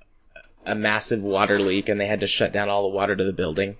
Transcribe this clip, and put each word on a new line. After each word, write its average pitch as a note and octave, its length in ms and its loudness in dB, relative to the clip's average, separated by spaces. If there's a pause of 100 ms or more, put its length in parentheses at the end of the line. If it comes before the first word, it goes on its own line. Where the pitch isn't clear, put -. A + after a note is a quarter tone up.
(680)
a G#2+ 80 -4
massive G#2+ 480 0
water G2+ 380 2
leak G2 280 0
and G#2 120 0
they G2+ 80 -2
had G#2 120 -2
to G2 60 -2
shut - 260 0
down G2+ 160 -2
all G2+ 220 0
the G2 60 -2
water G2 180 2
to F#2 100 0
the G2 80 0
building F#2+ 480 -2